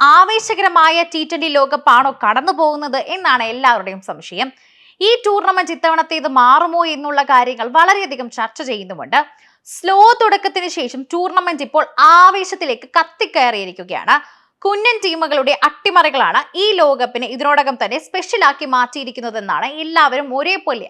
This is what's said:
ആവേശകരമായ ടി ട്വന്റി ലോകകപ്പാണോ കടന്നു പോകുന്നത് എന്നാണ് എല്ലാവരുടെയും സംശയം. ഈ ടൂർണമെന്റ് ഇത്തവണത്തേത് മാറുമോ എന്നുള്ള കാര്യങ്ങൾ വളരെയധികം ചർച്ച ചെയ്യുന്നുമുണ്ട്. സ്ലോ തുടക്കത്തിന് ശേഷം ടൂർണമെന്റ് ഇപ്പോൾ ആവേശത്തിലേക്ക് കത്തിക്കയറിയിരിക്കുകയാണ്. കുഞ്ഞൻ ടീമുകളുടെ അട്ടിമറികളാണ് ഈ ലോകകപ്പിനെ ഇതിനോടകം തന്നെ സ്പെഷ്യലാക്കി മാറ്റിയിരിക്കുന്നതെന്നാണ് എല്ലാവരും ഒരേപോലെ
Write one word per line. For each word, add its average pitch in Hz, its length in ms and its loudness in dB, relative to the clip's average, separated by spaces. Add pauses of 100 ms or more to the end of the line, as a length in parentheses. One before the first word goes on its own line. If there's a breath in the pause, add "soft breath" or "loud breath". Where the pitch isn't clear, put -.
ആവേശകരമായ 339 1000 4 (100)
ടി 320 100 -4
ട്വന്റി 320 240 -6
ലോകകപ്പാണോ 277 720 2 (100)
കടന്നു 247 220 0
പോകുന്നത് 294 460 -2
എന്നാണ് 302 460 -2
എല്ലാവരുടെയും 226 580 -2
സംശയം. 185 500 -10 (500 soft breath)
ഈ 440 140 4
ടൂർണമെന്റ് 392 560 -2
ഇത്തവണത്തേത് 320 560 -2
മാറുമോ 302 580 2
എന്നുള്ള 294 380 -4
കാര്യങ്ങൾ 247 440 0
വളരെയധികം 294 600 0
ചർച്ച 226 320 -8
ചെയ്യുന്നുമുണ്ട്. 196 640 -4 (400 soft breath)
സ്ലോ 403 560 2
തുടക്കത്തിന് 392 460 0
ശേഷം 269 360 -8 (100)
ടൂർണമെന്റ് 349 500 -2
ഇപ്പോൾ 302 220 -2 (140)
ആവേശത്തിലേക്ക് 349 920 4 (100)
കത്തിക്കയറിയിരിക്കുകയാണ്. 220 1400 -4 (160)
കുഞ്ഞൻ 415 460 -2
ടീമുകളുടെ 294 580 -2
അട്ടിമറികളാണ് 294 960 0
ഈ 415 140 0
ലോകകപ്പിനെ 254 560 0
ഇതിനോടകം 269 580 -2
തന്നെ 226 140 -6
സ്പെഷ്യലാക്കി 339 680 -2
മാറ്റിയിരിക്കുന്നതെന്നാണ് 240 1000 -4
എല്ലാവരും 285 720 -2
ഒരേപോലെ 294 520 -4